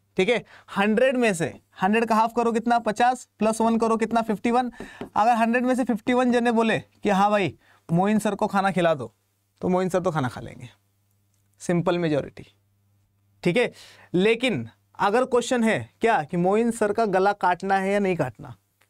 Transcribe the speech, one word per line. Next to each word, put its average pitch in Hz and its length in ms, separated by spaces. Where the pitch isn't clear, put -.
ठीक 190 120
है, 233 160
हंड्रेड 220 400
में 233 180
से 160 180
हंड्रेड 214 220
का 233 100
हाफ 226 220
करो 240 160
कितना? 233 260
पचास, 240 500
प्लस 220 220
वन 226 180
करो 226 180
कितना? 226 260
फिफ्टी 220 280
वन। 240 200
अगर 226 160
हंड्रेड 233 340
में 254 80
से 254 100
फिफ्टी 247 280
वन 247 200
जने 240 200
बोले 220 260
कि - 320
"हाँ 196 200
भाई, 202 240
मोइन 196 300
सर 202 160
को 208 120
खाना 196 240
खिला 165 240
दो", 123 180
तो 185 80
मोइन 185 200
सर 180 120
तो 185 100
खाना 147 180
खा - 120
लेंगे, 104 280
सिंपल 175 380
मेजोरिटी, 151 480
ठीक 175 140
है। 226 160
लेकिन 202 540
अगर 208 260
क्वेश्चन 240 400
है 175 260
क्या 214 220
कि 147 140
मोइन 202 340
सर 214 220
का 226 140
गला 190 260
काटना 196 460
है 190 140
या 202 60
नहीं 190 180
काटना, 135 380